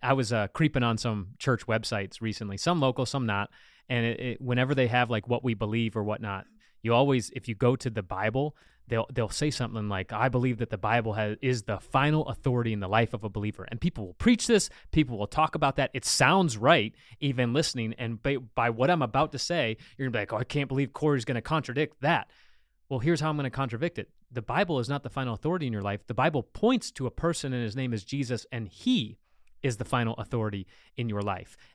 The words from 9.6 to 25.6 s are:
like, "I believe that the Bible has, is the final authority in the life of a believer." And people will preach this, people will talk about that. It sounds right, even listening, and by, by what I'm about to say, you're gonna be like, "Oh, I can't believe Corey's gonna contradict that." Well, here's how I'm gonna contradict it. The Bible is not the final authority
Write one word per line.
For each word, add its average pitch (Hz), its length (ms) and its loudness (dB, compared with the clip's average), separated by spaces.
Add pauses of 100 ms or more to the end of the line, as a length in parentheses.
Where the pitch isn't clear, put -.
like, 95 240 -4
"I 113 180 0
believe 123 280 0
that 113 140 -4
the 104 80 -4
Bible 110 340 0
has, 107 300 -2
is 127 180 0
the 104 180 -4
final 151 480 2
authority 123 460 0
in 104 60 -4
the 95 100 -4
life 110 240 4
of 107 100 -6
a 110 60 -6
believer." 101 400 -4
And 117 100 -8
people 113 280 -2
will 90 80 -16
preach - 320 4
this, 220 240 4 (200)
people 127 280 2
will 104 80 -2
talk - 260 0
about 147 220 2
that. 135 180 0
It 131 120 -6
sounds 147 520 4
right, 117 380 4 (240)
even 123 340 0
listening, 123 460 -2
and 117 240 -6
by, 139 140 0
by 117 340 0
what 120 180 2
I'm 170 140 4
about 135 300 2
to 143 40 -8
say, 127 400 0 (180)
you're 135 120 -4
gonna 120 100 -2
be 107 40 2
like, 98 120 -4
"Oh, 107 40 -2
I 117 60 -2
can't 139 240 -2
believe 135 240 0
Corey's 143 320 2
gonna 123 160 -2
contradict 143 640 -2
that." 143 300 0 (580)
Well, 131 100 -2
here's 156 220 2
how 156 80 0
I'm 151 80 0
gonna 139 140 -2
contradict 135 480 -4
it. - 100 -10 (220)
The 123 100 -6
Bible 156 380 0
is 120 100 -2
not 139 140 -4
the 123 60 -10
final 127 260 -4
authority 156 320 -2